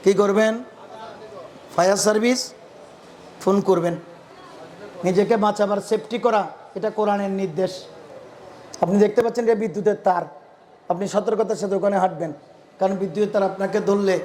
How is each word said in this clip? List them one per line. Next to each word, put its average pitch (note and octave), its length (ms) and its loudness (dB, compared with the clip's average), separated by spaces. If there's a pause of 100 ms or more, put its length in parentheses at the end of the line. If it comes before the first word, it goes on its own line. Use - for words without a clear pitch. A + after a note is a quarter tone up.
কি G3 100 6
করবেন? A3 500 2 (1120)
ফায়ার F#3+ 200 4
সার্ভিস G#3+ 560 0 (880)
ফোন G3 200 2
করবেন। F3+ 360 2 (1080)
নিজেকে F#3+ 320 4
বাঁচাবার G#3 420 2 (100)
সেফটি A3 300 -2
করা, G#3+ 280 2 (280)
এটা G#3 160 -4
কোরআনের G3+ 400 0
নির্দেশ। F#3 400 -2 (1080)
আপনি F3+ 180 2
দেখতে G#3 240 4
পাচ্ছেন, A#3 220 -2
এটা A3+ 100 4
বিদ্যুতের G#3 400 0 (100)
তার, F3+ 180 2 (680)
আপনি F3+ 200 -2
সতর্কতার G#3 480 0
সাথে G3 180 -4
ওখানে G3 240 0
হাঁটবেন, E3 340 -2 (460)
কারণ F#3+ 180 0
বিদ্যুতের G3 360 -2
তার G3+ 100 2
আপনাকে F#3+ 380 -2
ধরলে G3 440 2